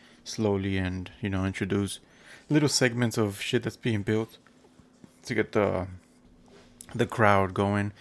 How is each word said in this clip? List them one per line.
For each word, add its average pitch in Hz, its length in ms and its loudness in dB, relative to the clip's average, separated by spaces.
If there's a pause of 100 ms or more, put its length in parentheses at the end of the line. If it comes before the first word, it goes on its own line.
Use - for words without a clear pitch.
(240)
slowly 98 520 0
and, 92 340 -4 (100)
you 104 100 -2
know, 95 140 -2
introduce 98 560 -2 (480)
little 147 200 4
segments 120 500 0
of 104 220 0
shit 117 220 0
that's 113 140 -6
being 107 260 -2
built 110 360 -2 (840)
to 123 100 -6
get 110 180 -2
the, 95 340 0 (1080)
the 120 120 0
crowd 98 480 4
going, 101 460 0